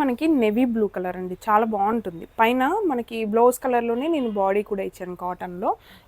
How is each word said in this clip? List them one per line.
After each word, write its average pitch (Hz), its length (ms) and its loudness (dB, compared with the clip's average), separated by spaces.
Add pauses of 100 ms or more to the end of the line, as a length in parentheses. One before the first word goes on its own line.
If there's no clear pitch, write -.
మనకి 269 240 0 (160)
నేవీ 214 220 2 (100)
బ్లూ 220 120 0 (100)
కలర్ 180 240 -6
అండి, 185 160 -8 (100)
చాలా 220 280 4
బాగుంటుంది. 196 500 -2 (160)
పైన 254 280 2 (220)
మనకి 233 280 -4 (140)
బ్లౌజ్ 240 320 6
కలర్‌లోనే 240 500 0
నేను 254 160 -2 (100)
బాడీ 196 300 2
కూడా 196 200 -4
ఇచ్చాను 180 340 -12
కాటన్లో. 180 480 -6 (340)